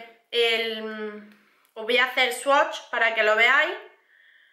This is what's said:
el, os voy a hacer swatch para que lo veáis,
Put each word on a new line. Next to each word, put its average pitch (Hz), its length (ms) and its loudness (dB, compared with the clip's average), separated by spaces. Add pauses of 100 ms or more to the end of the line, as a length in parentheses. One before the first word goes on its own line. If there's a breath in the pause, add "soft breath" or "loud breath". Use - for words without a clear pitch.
(320)
el, 220 1000 -4 (440 soft breath)
os 220 100 -12
voy 247 140 0
a 254 80 2
hacer 254 280 -2
swatch 294 440 2 (140)
para 226 240 0
que 220 80 0
lo 214 140 4
veáis, 277 360 4 (800 soft breath)